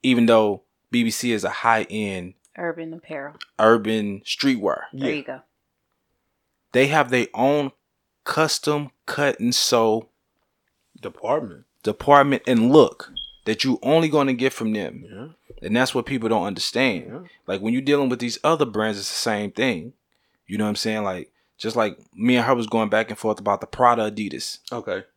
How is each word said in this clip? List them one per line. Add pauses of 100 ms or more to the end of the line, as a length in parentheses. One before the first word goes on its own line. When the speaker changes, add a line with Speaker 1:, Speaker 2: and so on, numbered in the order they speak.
Speaker 1:
Even
though (280)
B
B
C
is
a
high-end (240)
Speaker 2:
Urban
apparel. (220)
Speaker 1:
urban
streetwear. (100)
Speaker 2:
There
Speaker 3:
Yeah.
Speaker 2:
you
go. (1300)
Speaker 1:
They
have
their
own (520)
custom (160)
cut
and
sew (920)
Speaker 3:
Department. (180)
Speaker 1:
department
and
look (360)
that
you
only
gonna
get
from
them.
Speaker 3:
Yeah. (400)
Speaker 1:
And
that's
what
people
don't
understand.
Speaker 3:
Yeah. (280)
Speaker 1:
Like,
when
you're
dealing
with
these
other
brands,
it's
the
same
thing. (540)
You
know
what
I'm
saying?
Like, (280)
just
like (160)
me
and
her
was
going
back
and
forth
about
the
Prada
Adidas. (140)
Speaker 3:
Okay. (120)